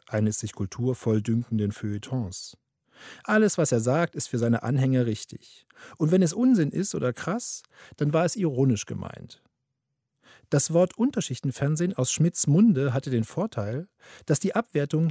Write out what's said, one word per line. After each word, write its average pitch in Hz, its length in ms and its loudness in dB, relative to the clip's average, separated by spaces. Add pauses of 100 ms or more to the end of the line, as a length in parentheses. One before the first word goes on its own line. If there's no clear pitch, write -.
eines 107 320 0
sich 107 140 -8
kulturvoll 113 680 -2
dünkenden 113 500 0
Feuilletons. 107 840 -8 (640)
Alles, 214 360 2
was 151 120 2
er 117 80 2
sagt, 143 360 0
ist 147 120 -6
für 120 120 -4
seine 117 240 2
Anhänger 131 420 2
richtig. - 640 -10 (320)
Und 156 100 2
wenn 185 140 6
es 160 100 2
Unsinn 214 380 4
ist 185 240 -4
oder 127 180 -2
krass, - 480 -8 (360)
dann 147 140 0
war 160 140 2
es - 100 0
ironisch 135 520 0
gemeint. - 560 -12 (1080)
Das 147 240 0
Wort 175 240 2
Unterschichtenfernsehen 156 960 -2
aus - 180 -2
Schmidts - 360 0
Munde 143 440 4
hatte 131 200 -2
den 117 120 2
Vorteil, 139 640 -6 (380)
dass 147 140 2
die - 160 -2
Abwertung 160 560 0